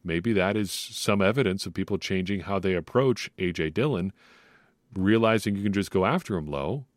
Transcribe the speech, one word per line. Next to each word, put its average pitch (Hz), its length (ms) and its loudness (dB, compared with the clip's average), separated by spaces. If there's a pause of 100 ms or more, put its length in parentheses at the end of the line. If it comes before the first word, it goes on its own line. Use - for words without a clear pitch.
maybe 87 300 0
that 98 240 2
is 101 140 -2
some - 500 0
evidence 98 460 2
of 85 80 -10
people 95 240 -2
changing 95 420 -2
how 98 160 -4
they 95 160 0
approach 120 640 0
A 90 140 -2
J 80 180 -2
Dillon, 98 420 -2 (840)
realizing 110 600 2
you 98 60 -6
can 101 120 0
just 98 180 -2
go 92 120 2
after 120 320 0
him 76 120 -4
low 76 380 -4 (120)